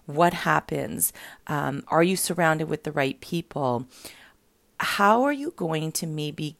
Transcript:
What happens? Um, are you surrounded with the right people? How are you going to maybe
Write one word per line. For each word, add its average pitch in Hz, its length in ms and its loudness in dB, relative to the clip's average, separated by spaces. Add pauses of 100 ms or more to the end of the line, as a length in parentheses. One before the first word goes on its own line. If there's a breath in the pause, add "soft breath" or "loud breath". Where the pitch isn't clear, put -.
What 170 260 4
happens? 151 800 -2 (320 loud breath)
Um, 143 440 -4
are 160 120 4
you 180 160 4
surrounded 160 500 0
with 156 180 -6
the 151 60 -6
right 139 300 -2
people? 131 640 -2 (920 loud breath)
How 208 420 4
are 285 100 2
you 285 240 -6
going 160 380 -2
to 170 140 -4
maybe 151 520 -6